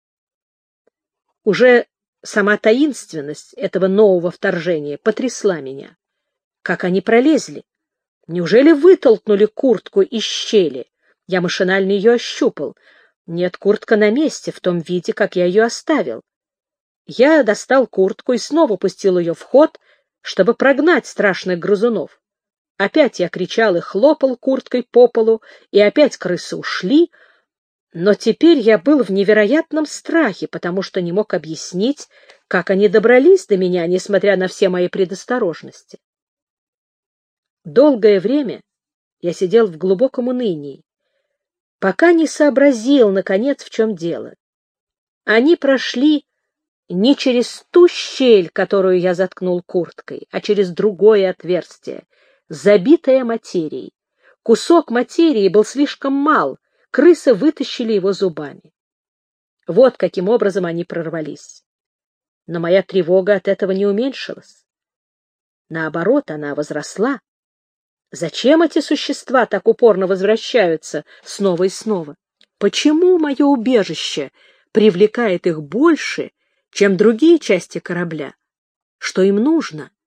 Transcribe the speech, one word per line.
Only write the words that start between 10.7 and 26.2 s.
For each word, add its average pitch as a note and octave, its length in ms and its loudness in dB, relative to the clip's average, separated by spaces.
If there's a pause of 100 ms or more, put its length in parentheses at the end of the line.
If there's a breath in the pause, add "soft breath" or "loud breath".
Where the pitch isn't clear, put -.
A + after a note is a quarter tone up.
Я F3+ 140 -2
машинально F#3+ 520 -2
её G#3 220 2
ощупал. - 640 -4 (500 soft breath)
Нет, F3 300 -4
куртка G#3+ 400 -2
на G#3 140 2
месте, B3+ 420 -4
в - 80 -20
том F3 200 -2
виде, F3+ 320 -6
как G3 240 -4
я F3 100 0
её G3 180 2
оставил. G3+ 580 -4 (800)
Я D4 380 4
достал B3 440 0
куртку G3 460 -2
и A#3+ 60 -2
снова C#4+ 380 0
пустил F#3 420 -2
её E3 160 -2
в - 80 -14
ход, - 360 2 (420)
чтобы G3+ 340 0
прогнать C#4 520 2
страшных F#3 520 -2
грызунов. G3 640 -4 (580)
Опять A3+ 400 0
я F3 100 -2
кричал F#3 480 -2
и E3+ 40 -2
хлопал C4 560 0
курткой B3 480 -4
по A#3+ 240 4
полу, A3+ 340 0 (300 soft breath)
и G3+ 80 4
опять G#3 360 2
крысы - 400 -8